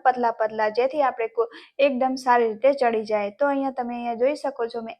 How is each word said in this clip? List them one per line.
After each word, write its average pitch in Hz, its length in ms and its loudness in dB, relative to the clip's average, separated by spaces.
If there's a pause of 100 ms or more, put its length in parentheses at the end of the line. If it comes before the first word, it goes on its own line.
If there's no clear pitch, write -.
પતલા 247 260 2
પતલા, 220 380 -2
જેથી 262 340 0
આપણે 247 240 0
કો-, 226 240 -2 (280)
એકદમ 262 360 2
સારી 240 340 2
રીતે 220 240 2
ચડી 233 320 0
જાય. 208 260 -2
તો 285 160 -2
અહીંયા 277 240 0
તમે 240 240 -6
અહીંયા 240 200 -6
જોઈ 254 200 2
શકો 277 320 -6
છો, 233 140 -6
મેં 226 200 -12